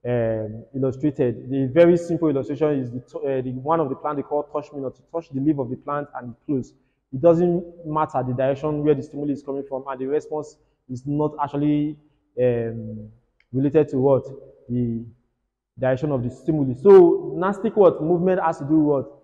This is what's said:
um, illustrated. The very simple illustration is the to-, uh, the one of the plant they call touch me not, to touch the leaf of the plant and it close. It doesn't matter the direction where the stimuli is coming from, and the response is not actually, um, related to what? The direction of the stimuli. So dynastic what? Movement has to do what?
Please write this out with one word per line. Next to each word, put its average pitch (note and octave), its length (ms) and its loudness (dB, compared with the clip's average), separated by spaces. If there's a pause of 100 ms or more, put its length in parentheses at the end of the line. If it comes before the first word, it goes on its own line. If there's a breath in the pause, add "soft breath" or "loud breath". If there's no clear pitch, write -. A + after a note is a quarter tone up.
um, A2+ 600 -4 (100)
illustrated. C3 720 -2
The C3+ 240 -2
very E3+ 240 6
simple E3+ 320 -2
illustration C#3 520 -2
is B2 100 -6
the B2+ 100 -8
to-, - 200 -16
uh, C3+ 220 -2
the B2+ 100 -6
one C#3 260 -2
of D3+ 100 0
the C3+ 60 -4
plant D3+ 220 -6
they C#3 60 -6
call D3 200 -4
touch D3 300 -8
me C#3+ 80 -10
not, C3 160 -8
to - 60 -20 (100)
touch E3 180 -10
the C3+ 100 -6
leaf D3 180 0
of B2 120 -4
the B2+ 60 -6
plant D3 400 -8
and B2 140 -12
it A2 60 -18 (100)
close. C3+ 280 -4 (380)
It C3 80 -6
doesn't E3+ 640 2
matter D3+ 400 -2
the B2+ 60 -4
direction C#3 500 -2
where D3+ 120 4
the C3 80 -4
stimuli C#3+ 320 -6
is B2+ 80 -10
coming C#3 260 -8
from, C3+ 180 -10
and C3+ 140 -8
the C3 60 -6
response D3+ 500 -6 (340)
is B2+ 160 -10
not D3 340 -2
actually, D3 560 -2 (460)
um, A2+ 680 -2 (440)
related C#3+ 380 2
to C#3 80 -2
what? C3 260 2 (440)
The A#2+ 360 -4 (760)
direction C3 320 -2
of C3 120 -2
the B2 80 -4
stimuli. C#3 440 -2
So F3+ 600 8
dynastic G3 420 -2
what? F3 260 6
Movement F3 400 2
has E3 160 -2
to D3+ 60 -10
do D#3 140 4
what? C#3+ 320 2 (140)